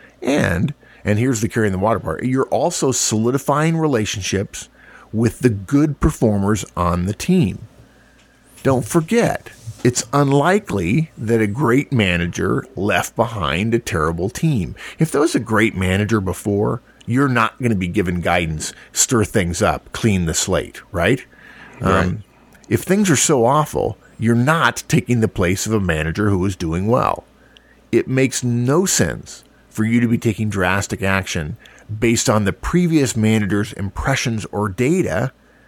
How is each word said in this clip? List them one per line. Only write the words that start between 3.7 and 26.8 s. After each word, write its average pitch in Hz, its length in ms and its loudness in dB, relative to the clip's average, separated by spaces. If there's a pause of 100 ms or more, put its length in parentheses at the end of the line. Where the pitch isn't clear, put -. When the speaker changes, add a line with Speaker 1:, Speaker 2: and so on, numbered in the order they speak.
Speaker 1:
relationships 110 920 -2 (440)
with 110 280 0
the 127 100 4
good 139 500 0
performers 104 640 2 (120)
on 87 300 0
the 107 80 -4
team. 147 520 0 (960)
Don't 131 220 0
forget, 175 680 0 (320)
it's - 300 0
unlikely 143 1040 2
that 113 240 0
a 107 60 2
great 123 440 0
manager 92 760 0 (100)
left 98 400 -2
behind 110 580 -2
a 117 40 2
terrible 85 500 -2
team. 113 460 -2 (240)
If 160 120 0
there - 120 2
was 330 120 0
a 147 60 0
great 107 340 2
manager 98 460 0
before, 104 640 -2 (240)
you're 131 220 2
not 117 340 0
gonna 117 120 2
be 90 140 -2
given 87 320 0
guidance, 85 540 -2 (180)
"Stir 113 320 2
things 87 380 0
up, 78 300 0
clean 95 340 2
the 82 80 -2
slate," - 480 -4 (100)
right? 98 320 0 (560)
Speaker 2:
Right. 95 240 2
Speaker 1:
Um, 101 200 -4 (440)
if 104 140 -2
things 196 280 2
are 135 60 6
so 120 300 2
awful, 147 500 0 (220)
you're 113 160 2
not 127 520 2
taking 123 340 0
the 107 80 2
place 92 380 0
of 107 60 -2
a 107 80 2
manager 82 480 0
who 92 160 2
is 98 120 -2
doing 87 300 -2